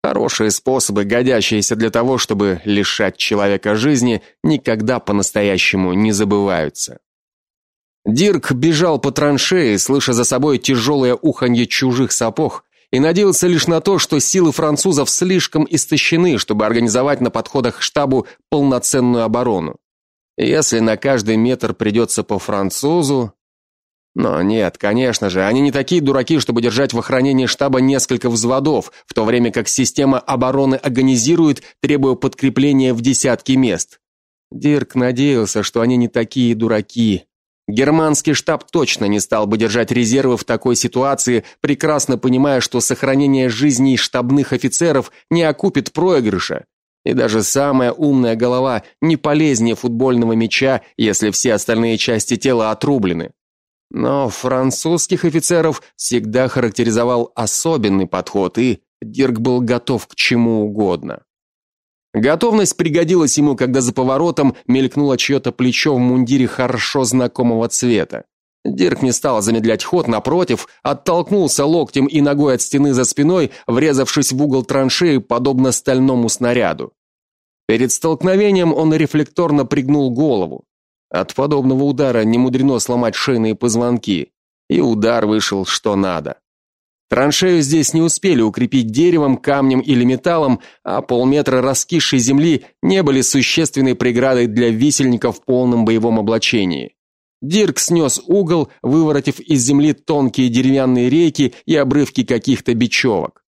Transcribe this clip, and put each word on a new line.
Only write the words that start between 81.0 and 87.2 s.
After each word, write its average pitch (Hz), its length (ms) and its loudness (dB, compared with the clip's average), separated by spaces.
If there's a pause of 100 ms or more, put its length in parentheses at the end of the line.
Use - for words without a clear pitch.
От 90 240 -4
подобного 135 500 0
удара 131 400 0
не 113 140 2
мудрено 131 400 2
сломать 120 360 -2
шейные 113 400 0
позвонки, 113 760 -2 (360)
и - 120 2
удар 113 460 0
вышел 104 380 -2
что - 300 -4
надо. 87 420 -2 (720)
Траншею 151 540 2